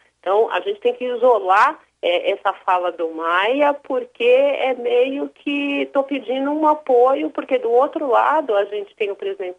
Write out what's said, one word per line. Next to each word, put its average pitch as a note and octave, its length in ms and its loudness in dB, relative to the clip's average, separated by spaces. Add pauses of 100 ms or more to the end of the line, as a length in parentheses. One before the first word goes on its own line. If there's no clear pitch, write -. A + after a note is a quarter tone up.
(220)
Então, G3+ 280 0
a F3+ 120 -4
gente G3+ 180 -6
tem A#3+ 140 0
que B3 100 -10
isolar, A#3 720 2 (240)
é, F3 300 0
essa G3 200 -2 (140)
fala F3+ 260 0
do E3 200 -6
Maia, G3 640 0
porque B3 520 -6
é C4 480 2
meio B3+ 560 0
que C#4+ 640 -4
tô C#4 100 0
pedindo C4+ 480 -4
um D#4 160 0
apoio, C#4+ 640 2
porque C4+ 280 -4
do A#3 140 -4
outro C#4+ 360 0
lado B3 480 2
a G3+ 100 0
gente G3+ 300 -10
tem G3+ 140 -4
o G3 60 -8
presidente G3 440 -8